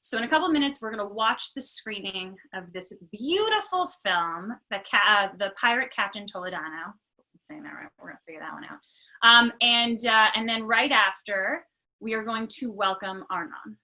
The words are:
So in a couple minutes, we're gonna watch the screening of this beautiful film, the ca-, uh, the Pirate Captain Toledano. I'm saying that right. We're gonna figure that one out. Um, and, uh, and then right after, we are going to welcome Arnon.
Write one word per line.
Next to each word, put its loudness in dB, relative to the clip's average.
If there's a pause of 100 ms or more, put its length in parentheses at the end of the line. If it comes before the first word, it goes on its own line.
So -6
in -2
a -4
couple 4
minutes, 2
we're -6
gonna -4
watch 0
the -8
screening -8 (160)
of -10
this -10 (180)
beautiful 0 (160)
film, -2 (160)
the -4 (100)
ca-, 4
uh, -18
the -2
Pirate 2
Captain -4
Toledano. -8
I'm -20
saying -18
that -14
right. -16 (100)
We're -18
gonna -16
figure -16
that -12
one -14
out. -16 (440)
Um, 10 (100)
and, 2
uh, 6
and -2
then -2
right 2
after, 0 (340)
we -6
are -2
going -4 (120)
to -6
welcome -2
Arnon. -8